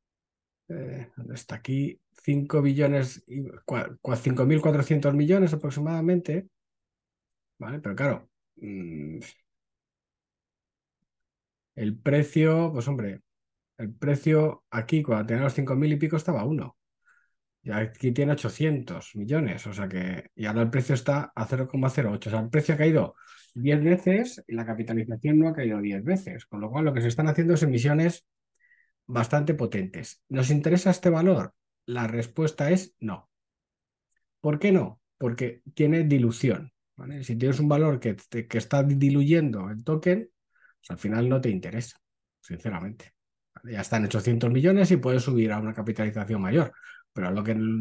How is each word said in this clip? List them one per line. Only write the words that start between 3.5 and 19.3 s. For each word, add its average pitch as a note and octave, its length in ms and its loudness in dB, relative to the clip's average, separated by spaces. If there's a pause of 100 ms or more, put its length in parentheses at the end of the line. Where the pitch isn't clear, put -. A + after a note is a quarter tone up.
cua-, B2 160 -2
cinco B2+ 280 2
mil D3+ 160 4
cuatrocientos D3 520 2
millones D#3+ 400 4
aproximadamente. D#3+ 920 -2 (1120)
¿Vale? B2 200 -10
Pero G2+ 160 -8
claro, C3 340 -2 (260)
mm, D3+ 640 -10 (2500)
el G#2+ 240 -4
precio, D#3 760 2
pues A#2+ 140 -4
hombre, G#2+ 340 -6 (560)
el A2+ 160 -10
precio D3+ 800 0
aquí B2+ 320 -2
cuando A2 240 0
tenía A#2 160 0
los C#3 100 0
cinco C3 220 -2
mil D3+ 180 2
y D3 40 0
pico D#3 200 0
estaba D3+ 240 -2
a A2+ 40 -4
uno. C#3 320 -4 (840)
Y - 80 -14
aquí A2+ 420 -2
tiene C#3+ 200 2
ochocientos C3 840 -4
millones, A2 520 -4